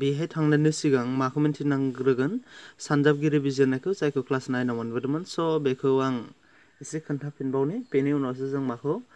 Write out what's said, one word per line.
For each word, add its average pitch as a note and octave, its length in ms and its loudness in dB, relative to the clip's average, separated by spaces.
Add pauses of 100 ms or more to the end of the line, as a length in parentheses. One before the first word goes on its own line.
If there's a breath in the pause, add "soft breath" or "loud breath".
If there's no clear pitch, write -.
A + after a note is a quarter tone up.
बेहाय C#3+ 340 0
थांनायनि D3+ 440 4
सिगां C3 260 2 (160)
माखौ C3 240 0
मिन्थिनांग्रोगोन? C3+ 880 0 (540 loud breath)
सानजाबगिरि D3 600 4
बिजिरनायखौ, C3+ 540 2
जायखौ C#3+ 260 0
क्लास C3 240 -2
नाइनआव B2 300 -2
मोनबोदोंमोन। B2+ 420 -4 (120)
स', D#3+ 320 0
बेखौ C3 260 0 (140)
आं C3 80 0 (680 soft breath)
एसे D#3 240 -8
खोन्थाफिनबावनि। C#3 720 -2 (160)
बेनि C#3 260 2
उनावसो C3 320 -4
जों C#3 200 -2
माखौ C#3+ 240 -4 (220 loud breath)